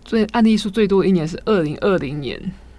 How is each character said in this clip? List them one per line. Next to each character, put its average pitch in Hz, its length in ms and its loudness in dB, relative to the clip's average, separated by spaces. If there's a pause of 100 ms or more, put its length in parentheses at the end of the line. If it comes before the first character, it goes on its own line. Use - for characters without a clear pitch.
最， 220 300 -2
案 233 100 2
例 220 140 6
数 214 140 -4
最 208 180 2
多 190 140 4
的 - 40 0
一 190 60 4
年 160 160 0
是 170 160 -10
二 214 160 2
零 151 220 -2
二 185 160 2
零 147 200 -6
年。 127 220 -8 (380)